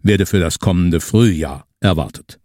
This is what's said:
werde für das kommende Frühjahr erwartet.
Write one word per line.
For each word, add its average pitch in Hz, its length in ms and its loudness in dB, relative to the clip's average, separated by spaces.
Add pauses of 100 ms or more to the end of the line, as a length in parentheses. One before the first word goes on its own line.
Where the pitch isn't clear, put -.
werde 101 220 2
für 101 140 0
das 80 200 -2
kommende 87 400 0
Frühjahr 80 640 0 (140)
erwartet. - 640 -4